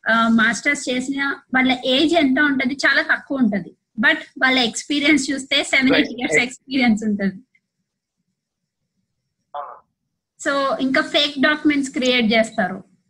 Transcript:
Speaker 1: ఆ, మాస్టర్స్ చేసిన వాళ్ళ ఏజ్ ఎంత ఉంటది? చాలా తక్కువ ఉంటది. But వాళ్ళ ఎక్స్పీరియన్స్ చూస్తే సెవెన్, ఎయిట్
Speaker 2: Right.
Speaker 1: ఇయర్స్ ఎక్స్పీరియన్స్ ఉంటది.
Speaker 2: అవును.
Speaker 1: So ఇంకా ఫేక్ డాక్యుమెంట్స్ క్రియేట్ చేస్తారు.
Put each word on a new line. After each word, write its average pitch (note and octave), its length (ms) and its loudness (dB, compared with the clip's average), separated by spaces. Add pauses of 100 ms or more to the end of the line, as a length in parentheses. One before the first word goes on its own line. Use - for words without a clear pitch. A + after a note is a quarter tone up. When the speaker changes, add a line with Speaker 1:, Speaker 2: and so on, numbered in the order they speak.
Speaker 1:
ఆ, A3+ 180 2
మాస్టర్స్ A#3 600 0
చేసిన C4+ 460 -4 (180)
వాళ్ళ B3+ 320 2
ఏజ్ D4 280 2
ఎంత C#4+ 260 2
ఉంటది? C4+ 340 0
చాలా C#4 280 0
తక్కువ C#4 360 -4
ఉంటది. G3 380 0 (240)
But D4 180 2 (200)
వాళ్ళ C4 220 2
ఎక్స్పీరియన్స్ C#4+ 720 0
చూస్తే C#4 320 -2
సెవెన్, C4+ 300 2
ఎయిట్ - 140 2
Speaker 2:
Right. A#3+ 120 -10
Speaker 1:
ఇయర్స్ - 180 0
ఎక్స్పీరియన్స్ A#3+ 680 0
ఉంటది. G3 360 -2 (2250)
Speaker 2:
అవును. C#3+ 200 -12 (680)
Speaker 1:
So C#4 380 -2
ఇంకా C4+ 220 0
ఫేక్ D4 400 -2
డాక్యుమెంట్స్ D4+ 500 0
క్రియేట్ B3 420 0
చేస్తారు. G3+ 500 -2 (260)